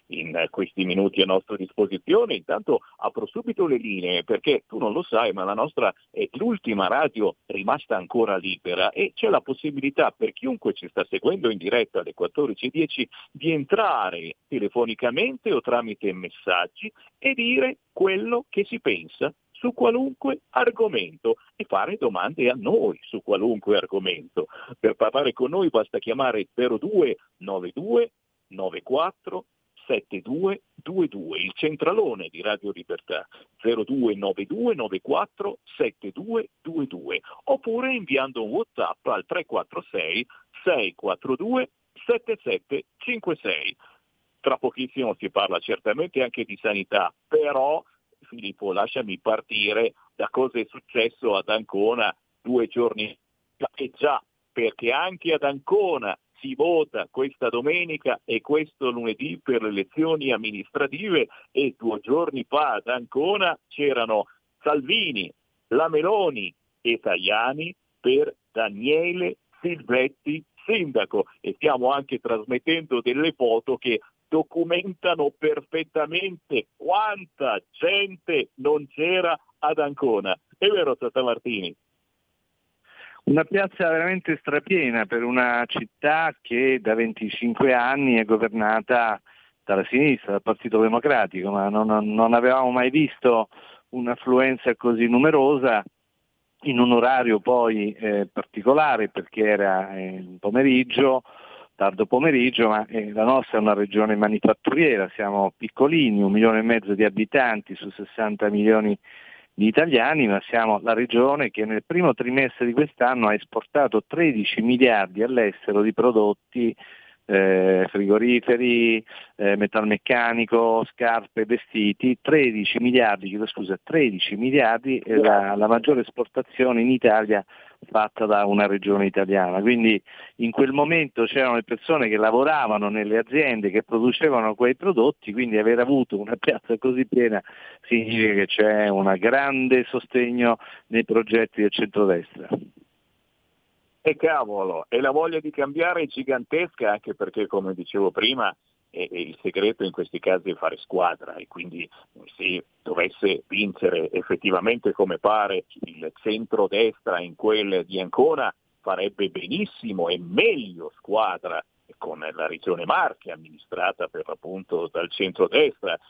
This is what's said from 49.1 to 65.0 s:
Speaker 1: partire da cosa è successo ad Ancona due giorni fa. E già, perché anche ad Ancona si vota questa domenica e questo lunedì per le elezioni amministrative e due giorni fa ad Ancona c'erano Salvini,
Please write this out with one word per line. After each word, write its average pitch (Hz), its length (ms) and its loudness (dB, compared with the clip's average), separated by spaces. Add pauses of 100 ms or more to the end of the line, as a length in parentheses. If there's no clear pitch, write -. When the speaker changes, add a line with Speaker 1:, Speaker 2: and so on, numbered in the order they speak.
Speaker 1:
partire 110 720 -2 (220)
da 104 160 -6
cosa 127 280 -2
è 110 120 -4
successo 117 680 -4
ad 95 140 -4
Ancona 107 600 0 (280)
due 117 280 0
giorni 110 460 -2 (400)
fa. - 200 -8
E 135 200 -8
già, 139 260 0 (300)
perché 117 420 -2
anche 165 420 -2
ad 147 80 -2
Ancona 143 760 -2 (220)
si 135 140 -10
vota 147 560 0
questa 131 400 -4
domenica 151 720 -4
e 113 160 -4
questo 147 480 -4
lunedì 120 540 -6
per 120 200 -2
le 110 60 -4
elezioni 135 640 -2
amministrative 117 960 -4 (220)
e 143 260 -2
due 110 240 -4
giorni 143 480 -2
fa 143 240 0
ad 104 140 -6
Ancona 156 720 -2 (100)
c'erano 117 560 0 (380)
Salvini, 147 680 -2 (380)